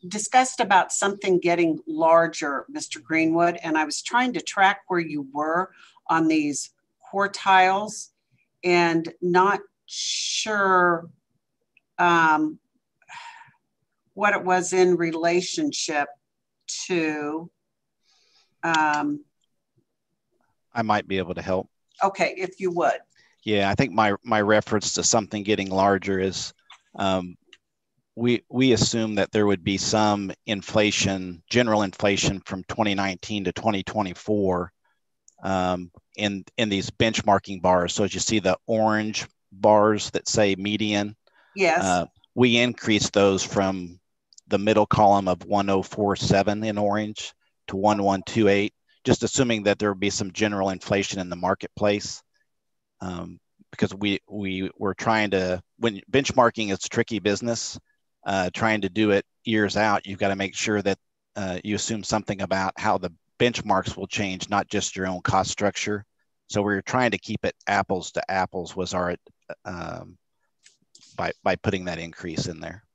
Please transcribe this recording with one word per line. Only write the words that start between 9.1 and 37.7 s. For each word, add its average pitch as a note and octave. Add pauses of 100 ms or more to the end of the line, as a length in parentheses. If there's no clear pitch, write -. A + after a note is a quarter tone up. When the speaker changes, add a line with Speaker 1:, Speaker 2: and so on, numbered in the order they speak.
Speaker 1:
not F#3 (260)
sure, F#3 (920)
um, D#3+ (1600)
what G#3
it F3+
was F3+
in F3+
relationship E3 (800)
to. D#3 (1120)
Um, D3+ (1500)
Speaker 2:
I A#2
might G#2+
be F#2+
able F2+
to E2+
help. F#2 (340)
Speaker 1:
Okay, G3
if F#3
you F#3
would. D#3 (440)
Speaker 2:
Yeah, G2+
I G2
think B2+
my, G#2
my A2
reference G#2+
to F2
something G2+
getting G2
larger F#2+
is, F#2+ (420)
um, F#2+ (800)
we, A#2+
we B2+
assume A2
that G2
there G#2+
would F#2+
be G2
some G#2 (140)
inflation, G2
general A2+
inflation G2
from F#2+
twenty G#2
nineteen G2
to F2+
twenty G2+
twenty-four, F#2 (720)
um, F2+ (260)
in, G2+ (140)
in A2+
these G2
benchmarking G2+
bars. F2+